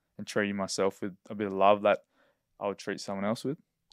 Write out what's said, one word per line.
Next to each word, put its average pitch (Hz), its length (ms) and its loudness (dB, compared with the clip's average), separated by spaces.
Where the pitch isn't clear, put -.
and 104 100 -12
treating 101 300 0
myself 98 440 -2
with 101 140 -8
a 110 60 -10
bit 104 120 -4
of 95 60 -4
love 101 300 6
that 104 200 4
I 101 80 -4
would 98 100 -6
treat 98 220 -8
someone 98 260 -6
else 110 200 -4
with. 135 120 -4